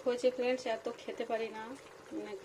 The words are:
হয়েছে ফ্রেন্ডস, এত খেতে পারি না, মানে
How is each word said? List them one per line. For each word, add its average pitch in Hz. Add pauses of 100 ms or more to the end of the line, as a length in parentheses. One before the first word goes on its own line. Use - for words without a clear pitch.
হয়েছে 247
ফ্রেন্ডস, 254 (120)
এত 220 (160)
খেতে 226
পারি 226 (100)
না, 220 (520)
মানে 208 (120)